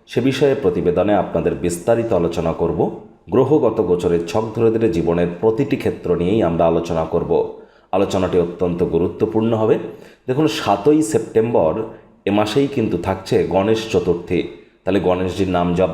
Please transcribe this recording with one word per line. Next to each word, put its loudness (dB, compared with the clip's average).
সে -4
বিষয়ে 2
প্রতিবেদনে 0
আপনাদের 0
বিস্তারিত -2
আলোচনা 0
করব। -2
গ্রহগত 2
গোচরের 0
ছক -2
ধরে 2
ধরে 0
জীবনের 0
প্রতিটি 0
ক্ষেত্র -2
নিয়েই 0
আমরা 2
আলোচনা 0
করব। -2
আলোচনাটি 0
অত্যন্ত -2
গুরুত্বপূর্ণ 0
হবে। 2
দেখুন, 0
সাতই 2
সেপ্টেম্বর 0
এ 0
মাসেই 2
কিন্তু -2
থাকছে -2
গণেশ 0
চতুর্থী। 0
তাহলে 0
গণেশজির 0
নাম 0
জপ, 2